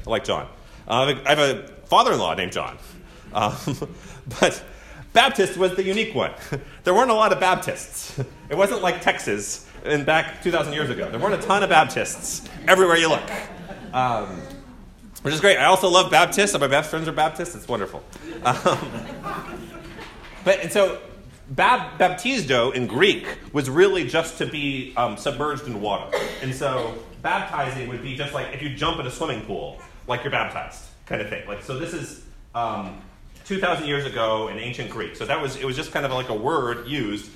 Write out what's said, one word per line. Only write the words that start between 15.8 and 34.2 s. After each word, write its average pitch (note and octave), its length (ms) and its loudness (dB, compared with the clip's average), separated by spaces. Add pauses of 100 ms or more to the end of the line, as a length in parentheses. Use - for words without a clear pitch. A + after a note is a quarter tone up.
love F3 240 6
Baptists. F3 440 4
My C#3 120 2
best D3 220 2
friends D#3+ 180 -2
are D#3+ 40 -6
Baptists. D#3+ 440 -2
It's - 100 -14
wonderful. G#2 380 -4 (400)
Um, C3 400 2
<laughs> - 1600 -12
but, G3 160 4
and E3+ 100 -4
so, F#3+ 300 2 (500)
bab-, F#3 480 2
baptizo F3 760 2
in B2+ 140 0
Greek C#3+ 400 2 (260)
was C#3 160 0
really F3 380 6
just D#3+ 320 0
to D3+ 80 -2
be, C#3 500 -6
um, A#2 200 0
submerged C#3+ 500 -4
in A2 140 -6
water. G2+ 360 -2 (240)
And C3 140 -4
so B2+ 400 -2 (280)
baptizing C#3+ 640 -4
would A#2+ 140 -10
be C3+ 120 -8
just C#3 180 -6
like C3 220 -6
if C3+ 80 -10
you C#3+ 140 -8
jump E3 240 -2
in C3+ 60 -6
a B2 40 -6
swimming B2 360 -6
pool, D#2+ 340 -8 (260)
like, B2 160 -4
you're C#3 80 -4
baptized - 540 -4 (220)
kind - 140 -4
of - 80 -6
thing. - 200 -8
Like, - 160 -10
so C3 120 -8
this E3 160 -8
is, - 320 -10 (300)
um, G#2 460 -4 (440)
two F#3+ 140 -4
thousand E3 280 0
years C#3+ 200 -2
ago A2 420 0